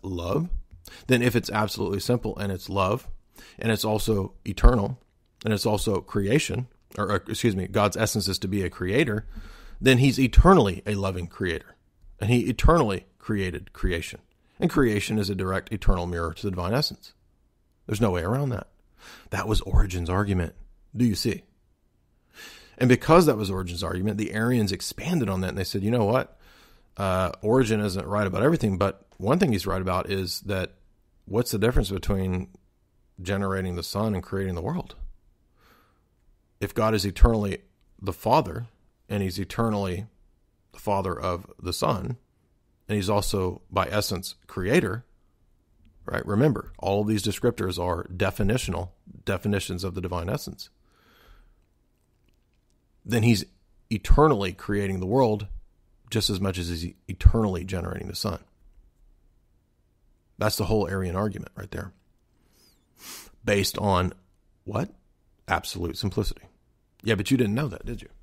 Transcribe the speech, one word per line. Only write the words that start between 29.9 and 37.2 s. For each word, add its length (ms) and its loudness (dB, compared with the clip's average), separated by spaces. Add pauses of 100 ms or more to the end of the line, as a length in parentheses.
is 320 -4
that 320 -4 (500)
what's 280 -2
the 60 -2
difference 320 2
between 580 -2 (720)
generating 560 -4
the 60 -6
sun 320 -4
and 80 -4
creating 320 -6
the 80 -6
world? 340 -8 (1600)
If 140 -8
God 200 2
is 100 0
eternally 580 4 (380)